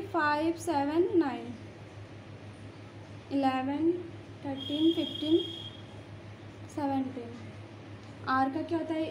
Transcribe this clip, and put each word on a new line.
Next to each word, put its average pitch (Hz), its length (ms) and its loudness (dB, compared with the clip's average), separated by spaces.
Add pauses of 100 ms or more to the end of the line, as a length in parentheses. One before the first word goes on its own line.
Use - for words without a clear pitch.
(140)
फ़ाइव, 311 460 4
सेवन, 311 560 4
नाइन, 247 380 4 (1800)
इलेवन, 277 600 4 (540)
थर्टीन, 294 500 4
फ़िफ़्टीन, 311 440 4 (1300)
सेवनटीन। 262 680 -2 (960)
आर 269 200 4
का 311 120 -2
क्या 320 160 0
होता 320 160 -2
है, 320 180 2